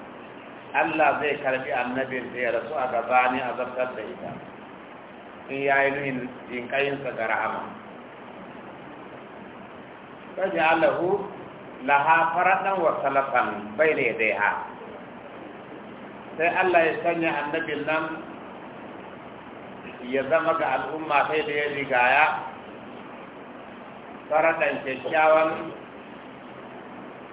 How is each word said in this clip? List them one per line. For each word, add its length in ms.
Allah 480
zai 180
karbi 300
annabin 640
da 80
ya 160
rasu 160
a 160
gabani 500
a 160
zartar 400
da 60
ita, 300
in 220
ya 160
yi 80
nuhin 240
jinƙayinsa 640
ga 160
rahama. 340
"Faj'alahu 960
laha 480
faradan 480
wa 240
salafan 420
bayna 240
yadayha." 500
Sai 80
Allah 400
ya 40
sanya 260
annabin 400
nan 180
ya 220
zama 320
ga 220
al'umma 480
sai 120
da 140
ya 160
rigaya, 540
faradan 560
kyakkyawan 880